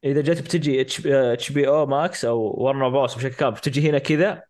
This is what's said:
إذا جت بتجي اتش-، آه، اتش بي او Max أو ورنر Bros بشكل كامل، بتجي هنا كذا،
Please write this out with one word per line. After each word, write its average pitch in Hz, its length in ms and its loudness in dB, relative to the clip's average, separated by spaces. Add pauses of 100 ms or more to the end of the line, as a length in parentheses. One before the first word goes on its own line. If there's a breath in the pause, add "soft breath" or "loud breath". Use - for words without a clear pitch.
إذا 139 160 2
جت 151 220 0
بتجي 139 380 0
اتش-، - 260 -4
آه، 135 260 4
اتش 120 200 -6
بي 143 160 2
او 147 180 2
Max 143 380 -2
أو 117 140 0
ورنر 127 500 0
Bros 127 260 0
بشكل 123 200 -6
كامل، 135 200 0
بتجي 147 360 0
هنا 147 80 2
كذا، 160 520 0